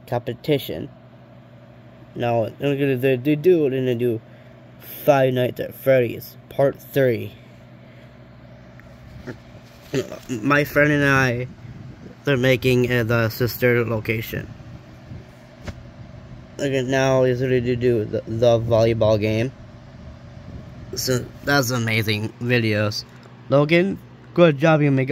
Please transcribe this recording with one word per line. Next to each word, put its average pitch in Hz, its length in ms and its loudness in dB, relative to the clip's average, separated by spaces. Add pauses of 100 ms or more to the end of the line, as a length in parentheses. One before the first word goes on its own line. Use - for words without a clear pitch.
Competition. 120 800 -4 (1300)
Now, 117 320 0 (120)
they're 143 160 0
gonna, 139 200 0
they, 131 220 2
they 139 180 0
do, 156 340 4
they're 131 100 -2
gonna 127 160 0
do 117 260 -2 (840)
Five 135 300 4
Nights 127 260 -2
at - 160 -8
Freddy's - 600 0 (100)
Part - 340 0
Three. 117 520 0 (3000)
My 135 340 0
friend 147 280 2
and 147 120 2
I, 131 440 2 (760)
they're 143 140 2
making, 123 540 2
uh, 123 120 2
the 117 260 0
sister 120 540 0
location. 110 640 -4 (2000)
Okay, 135 220 0
now 131 420 2
he's 127 180 0
ready 127 200 2
to 123 160 0
do 120 260 2
the, 107 240 -4
the 117 320 4
volleyball 113 580 2
game. 110 360 -2 (1400)
So, 127 320 -2 (200)
that's 139 240 2
amazing 113 720 -2
videos. 110 640 0 (420)
Logan, 165 500 2 (360)
good 160 240 4
job 156 240 4
you 143 100 4
make 131 200 0